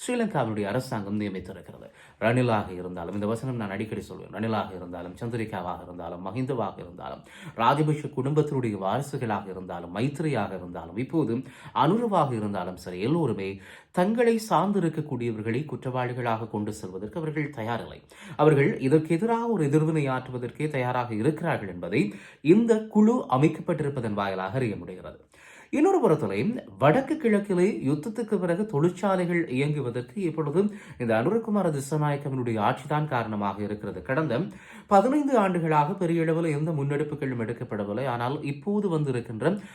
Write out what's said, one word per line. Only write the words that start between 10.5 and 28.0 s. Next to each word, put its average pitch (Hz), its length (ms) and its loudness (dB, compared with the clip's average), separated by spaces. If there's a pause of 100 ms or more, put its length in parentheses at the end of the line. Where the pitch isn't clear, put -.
இருந்தாலும், 87 420 -10
இப்போது 131 440 0 (340)
அனுரவாக 165 580 4
இருந்தாலும் 98 440 -4
சரி, 90 220 -10
எல்லோருமே 101 600 0 (320)
தங்களை 226 480 4 (100)
சார்ந்திருக்கக்கூடியவர்களை 151 1160 0
குற்றவாளிகளாக 123 840 -4
கொண்டு 104 240 -4
செல்வதற்கு 98 460 -8
அவர்கள் 151 300 -2
தயாரில்லை. 110 520 -6 (340)
அவர்கள் 147 440 6
இதற்கு 156 360 4
எதிராக 233 320 0
ஒரு 202 160 2
எதிர்வினை 151 460 4
ஆற்றுவதற்கே 127 580 -4
தயாராக 123 460 -2
இருக்கிறார்கள் 120 540 0
என்பதை 101 460 -2 (280)
இந்த 214 440 6
குழு 226 440 4
அமைக்கப்பட்டிருப்பதன் 139 840 0
வாயிலாக 98 420 -2
அறிய 120 200 -2
முடிகிறது. 87 500 -14 (440)
இன்னொரு 349 320 4
புறத்திலே, 147 640 2 (120)
வடக்கு 269 460 4
கிழக்கிலே 202 640 2
யுத்தத்துக்கு 208 520 -2